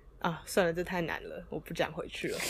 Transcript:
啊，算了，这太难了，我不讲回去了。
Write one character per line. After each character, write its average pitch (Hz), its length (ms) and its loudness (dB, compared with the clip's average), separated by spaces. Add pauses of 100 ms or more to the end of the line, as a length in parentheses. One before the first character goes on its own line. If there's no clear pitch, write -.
(180)
啊， 165 280 0
算 196 180 6
了， 165 80 6
这 175 100 0
太 175 200 0
难 - 200 -2
了， - 280 -8
我 160 100 -2
不 165 140 -8
讲 156 180 2
回 165 160 -6
去 - 200 -4
了。 - 100 -2 (120)